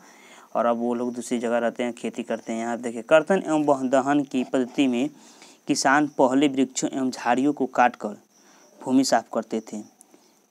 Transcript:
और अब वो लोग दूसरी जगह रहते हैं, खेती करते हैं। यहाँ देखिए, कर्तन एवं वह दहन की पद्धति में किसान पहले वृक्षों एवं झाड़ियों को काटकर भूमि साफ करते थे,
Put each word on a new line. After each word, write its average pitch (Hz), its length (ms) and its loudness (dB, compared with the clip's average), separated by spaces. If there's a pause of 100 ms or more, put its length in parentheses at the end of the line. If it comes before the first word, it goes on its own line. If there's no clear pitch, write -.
(540)
और 113 120 0
अब 120 100 2
वो 120 180 -2
लोग 120 200 -4
दूसरी 120 240 -4
जगह 117 200 0
रहते 117 240 -2
हैं, 120 100 -4
खेती 117 300 -8
करते 113 300 -6
हैं। 113 80 -6
यहाँ 117 180 -6
देखिए, 120 240 -8
कर्तन 156 440 2
एवं 156 180 0
वह 139 180 2
दहन 135 400 2
की 127 220 -2
पद्धति 131 420 0
में 127 240 0 (560)
किसान 147 400 2
पहले 139 420 2
वृक्षों 131 420 -2
एवं 131 200 -2
झाड़ियों 123 420 0
को 139 140 -2
काटकर 120 500 0 (680)
भूमि 131 220 4
साफ 120 200 2 (100)
करते 113 260 -4
थे, 107 220 -12 (680)